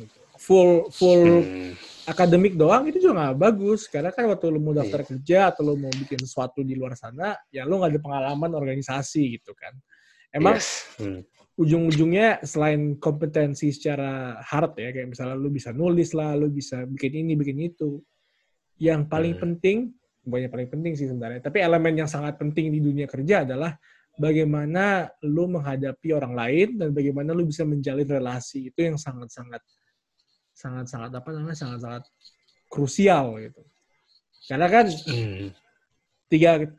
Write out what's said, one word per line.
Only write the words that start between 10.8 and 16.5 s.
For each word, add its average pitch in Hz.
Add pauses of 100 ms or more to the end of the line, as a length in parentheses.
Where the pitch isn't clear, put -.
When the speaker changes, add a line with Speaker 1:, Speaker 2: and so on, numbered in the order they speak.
Speaker 2:
Hmm. 95 (320)
Speaker 1:
ujung-ujungnya 165
selain 151
kompetensi 151
secara 135
hard 147
ya, 123
kayak 127
misalnya 131
lu 139
bisa 139
nulis 165
lah, 151
lu 147